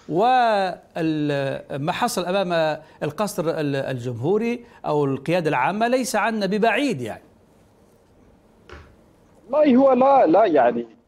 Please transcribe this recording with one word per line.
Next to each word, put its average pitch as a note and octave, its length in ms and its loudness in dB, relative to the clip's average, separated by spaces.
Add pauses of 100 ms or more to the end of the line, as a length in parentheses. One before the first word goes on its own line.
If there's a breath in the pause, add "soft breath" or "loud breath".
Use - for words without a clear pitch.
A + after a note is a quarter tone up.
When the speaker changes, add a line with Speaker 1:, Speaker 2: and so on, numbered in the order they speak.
Speaker 1:
وال-، E3 1500 -2 (180)
ما D#3 120 -4
حصل G3+ 340 -4
أمام E3+ 540 -2 (240 loud breath)
القصر E3 460 -4
ال-، D3 260 -2
الجمهوري C3+ 920 -4 (200 loud breath)
أو D3+ 200 0
القيادة D3 440 -2
العامة D#3+ 380 0
ليس B3 280 -2
عنا G#3+ 300 -2
ببعيد G#3+ 560 0
يعني؟ G#2 200 -10 (2250)
Speaker 2:
والله C#4+ 260 4
هو C4+ 180 6
لا، B3+ 320 4
لا، F3+ 200 4
يعني A#2+ 420 2 (200)